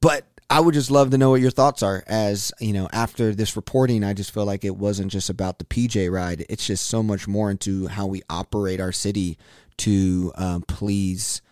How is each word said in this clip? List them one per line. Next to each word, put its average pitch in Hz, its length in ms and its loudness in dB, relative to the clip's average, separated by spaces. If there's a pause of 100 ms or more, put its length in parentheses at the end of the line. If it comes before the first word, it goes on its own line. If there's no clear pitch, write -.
but 147 260 2 (220)
I 147 120 4
would 165 140 6
just 135 160 0
love 139 200 6
to 135 80 4
know 131 120 6
what 131 100 6
your 127 100 4
thoughts 135 320 2
are. 98 240 0
As, 104 520 -2
you 110 140 -2
know, 95 200 -2
after 113 420 0
this 104 220 -2
reporting, 120 480 2
I 101 100 0
just 98 180 -6
feel 104 140 -2
like 101 180 -4
it 98 120 -4
wasn't 98 360 -2
just 98 180 -4
about 92 280 -4
the 87 60 -12
P 120 220 0
J 107 220 0
ride. 87 400 -4
It's - 180 -6
just 98 200 -2
so 113 160 -2
much 101 260 -2
more 104 220 0
into 95 380 -4
how 98 180 -6
we 95 220 -6
operate 95 520 -4
our 92 120 -4
city 92 460 -2 (400)
to, 92 560 2
uh, 90 320 -2
please, 98 720 -4 (120)